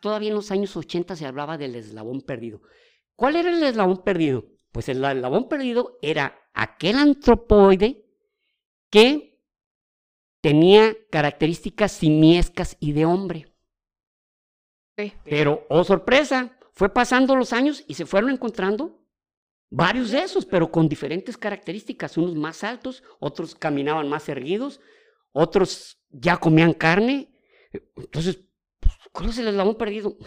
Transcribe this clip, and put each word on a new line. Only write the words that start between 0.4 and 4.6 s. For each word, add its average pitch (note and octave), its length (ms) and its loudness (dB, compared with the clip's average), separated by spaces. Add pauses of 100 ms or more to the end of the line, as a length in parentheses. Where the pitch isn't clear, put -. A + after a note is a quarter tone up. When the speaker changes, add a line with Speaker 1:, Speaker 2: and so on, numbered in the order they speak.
Speaker 1:
años G3 260 -4
ochenta F3 400 -8
se D3+ 120 -12
hablaba D3 320 -10
del C3 160 -10
eslabón A2 460 -12
perdido. A2+ 420 -12 (520)
¿Cuál C#4 200 0
era E4+ 160 -2
el E4+ 100 -2
eslabón G3+ 420 0
perdido? D#3 420 -2 (260)